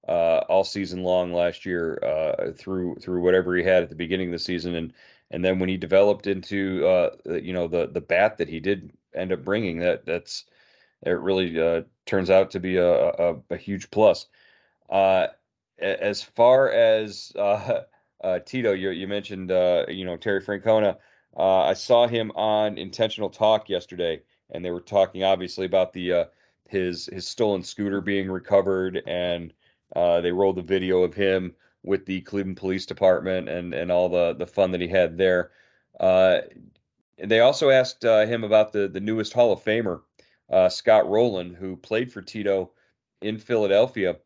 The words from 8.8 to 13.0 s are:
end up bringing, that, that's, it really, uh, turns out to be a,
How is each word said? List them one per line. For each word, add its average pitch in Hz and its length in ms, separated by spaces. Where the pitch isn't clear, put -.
end 92 180
up 73 120
bringing, 95 340
that, 87 260
that's, - 400
it 87 80
really, 90 460
uh, 82 240
turns 95 240
out 95 220
to 92 100
be 92 160
a, 87 360